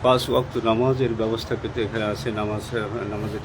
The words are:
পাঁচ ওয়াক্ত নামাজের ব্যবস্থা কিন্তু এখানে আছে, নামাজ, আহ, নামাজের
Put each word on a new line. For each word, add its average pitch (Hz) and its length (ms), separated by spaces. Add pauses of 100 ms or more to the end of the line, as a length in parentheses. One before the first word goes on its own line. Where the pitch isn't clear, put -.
পাঁচ 127 260
ওয়াক্ত 127 340
নামাজের 123 460
ব্যবস্থা 113 460
কিন্তু 110 260
এখানে 110 220
আছে, 104 280
নামাজ, 107 440
আহ, 113 80 (260)
নামাজের 104 360